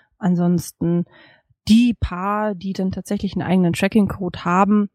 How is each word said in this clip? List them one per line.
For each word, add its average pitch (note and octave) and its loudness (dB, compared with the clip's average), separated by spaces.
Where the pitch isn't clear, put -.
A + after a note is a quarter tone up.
Ansonsten F3 0
die A#3 4
paar, G3+ -4
die F#3+ -8
dann F#3+ -4
tatsächlich G3+ -6
einen F3 -4
eigenen F3 2
Tracking-Code G3 -2
haben G3 2